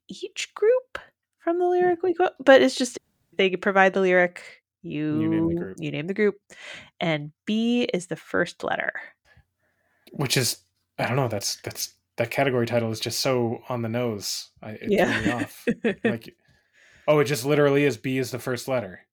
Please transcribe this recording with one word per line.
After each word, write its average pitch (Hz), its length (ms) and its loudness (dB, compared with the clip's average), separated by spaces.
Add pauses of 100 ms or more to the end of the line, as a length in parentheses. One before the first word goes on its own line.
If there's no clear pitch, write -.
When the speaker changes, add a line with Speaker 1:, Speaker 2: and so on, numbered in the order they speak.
Speaker 1:
each - 480 -12
group 508 440 0 (400)
from 339 200 -2
the 359 60 2
Speaker 2:
Hmm. 359 60 2
Speaker 1:
lyric 359 320 2
we 370 100 2
quote, 359 260 0
but 269 220 8
it's 262 140 2
just - 220 -4 (400)
they 190 180 4
provide 190 380 4
the 196 80 0
lyric, 180 600 2 (220)
you, 151 380 -2
Speaker 2:
You 160 80 0
name 165 200 0
the 170 60 -2
group. 185 240 -8
Speaker 1:
you 151 120 -6
name 147 160 -6
the 196 60 -4
group, 208 220 2 (640)
and 151 320 -2 (140)
B 233 380 0
is 180 240 -4
the 160 80 -6
first - 480 -4
letter. - 300 -4 (1200)
Speaker 2:
Which - 260 -2
is, 123 200 -2 (420)
I 131 80 -2
don't 120 80 -2
know, 135 120 0
that's, 113 340 -6
that's, - 320 -10 (240)
that 117 140 -2
category 127 340 2
title 113 260 0
is 110 80 -6
just - 200 -6
so 123 480 0
on 123 140 -6
the 113 80 -4
nose. 113 640 -6 (100)
I, 110 100 -14
it 107 100 -16 (100)
Speaker 1:
Yeah. 120 220 2
Speaker 2:
threw 110 120 -2
me - 60 0
off. - 360 -6 (360)
Speaker 1:
<laughs> - 0 -
Speaker 2:
Like, - 320 -4 (720)
oh, 151 120 6
it 147 60 4
just 127 200 -2
literally 143 380 4
is 127 140 2
B 131 200 -4
is 127 140 -2
the 123 80 -6
first 123 280 -6
letter. 104 340 -6 (120)